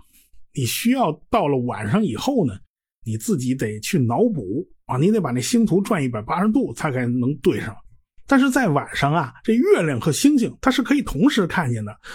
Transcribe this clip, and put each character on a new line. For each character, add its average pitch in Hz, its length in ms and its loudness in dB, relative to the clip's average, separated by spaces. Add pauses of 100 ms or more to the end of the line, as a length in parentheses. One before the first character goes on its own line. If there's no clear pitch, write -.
(540)
你 127 100 -2
需 226 280 0
要 233 200 0 (160)
到 220 200 2
了 139 100 2
晚 110 320 -4
上 208 120 2
以 139 120 -2
后 226 320 0
呢， 98 80 -4 (500)
你 107 120 -4
自 185 200 -2
己 127 200 -2
得 107 240 -6
去 - 180 -2
脑 120 200 0
补 160 460 -2 (220)
啊， 123 120 -4
你 175 120 2
得 220 100 2
把 139 120 -4
那 123 80 -2
星 226 260 2
图 180 140 2
转 196 220 -2
一 131 60 -2
百 113 140 -6
八 165 180 -4
十 214 120 2
度 247 220 0
才 - 160 -4
能 127 480 -2
对 120 220 0
上。 104 160 -10 (520)
但 277 100 4
是 269 120 4
在 254 180 2
晚 143 260 0
上 143 180 0
啊， 156 300 -2
这 220 120 0
月 302 280 4
亮 139 180 0
和 156 120 0
星 285 260 4
星 202 220 -2
它 262 100 2
是 254 100 2
可 262 140 0
以 277 80 2
同 185 260 2
时 226 160 2
看 160 260 -2
见 110 140 -4
的， 104 80 -10 (220)